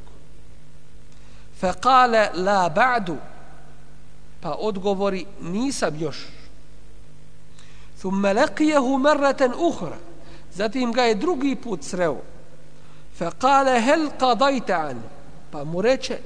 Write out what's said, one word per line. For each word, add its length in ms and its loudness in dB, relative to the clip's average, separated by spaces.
Fe 200 0
kale: 540 6
„La 420 4
ba'du.” 400 2
Pa 140 -4
odgovori: 720 0
„Nisam 560 -2
još.” 320 -4
Thumme 360 2
leqijehu 640 4
merraten 600 4
uhra. 380 0
Zatim 380 0
ga 100 4
je 120 4
drugi 420 0
put 280 -4
sreo. 360 0
Fe 220 -4
kale: 420 6
„Hel 300 4
kadajte 520 4
an?” 300 -2
Pa 140 -6
mu 180 -2
reče: 440 2